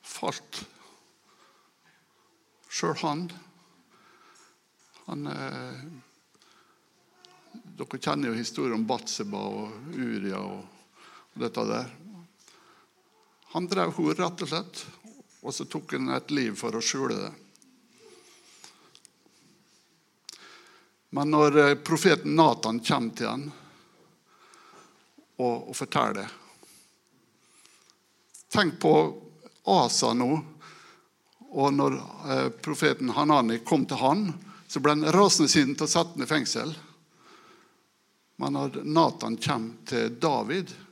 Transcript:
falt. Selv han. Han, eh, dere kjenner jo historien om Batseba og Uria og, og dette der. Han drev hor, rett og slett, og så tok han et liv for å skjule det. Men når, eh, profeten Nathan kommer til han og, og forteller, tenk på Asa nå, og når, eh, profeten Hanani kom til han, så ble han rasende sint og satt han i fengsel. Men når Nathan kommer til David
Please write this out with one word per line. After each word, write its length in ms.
falt. 580
Selv 380
han. 240
Han, 240
eh, 500
dere 240
kjenner 300
jo 100
historien 380
om 60
Batseba 600
og 480
Uria 480
og, 200
og 80
dette 240
der. 220
Han 160
drev 300
hor, 180
rett 300
og 40
slett, 360
og 100
så 140
tok 300
han 180
et 160
liv 240
for 160
å 100
skjule 380
det. 140
Men 240
når, 240
eh, 240
profeten 560
Nathan 400
kommer 400
til 80
han 180
og, 320
og 60
forteller, 560
tenk 320
på 160
Asa 480
nå, 160
og 160
når, 220
eh, 200
profeten 480
Hanani 560
kom 240
til 80
han, 300
så 100
ble 140
han 220
rasende 340
sint 320
og 80
satt 240
han 80
i 80
fengsel. 400
Men 160
når 320
Nathan 560
kommer 480
til 320
David 480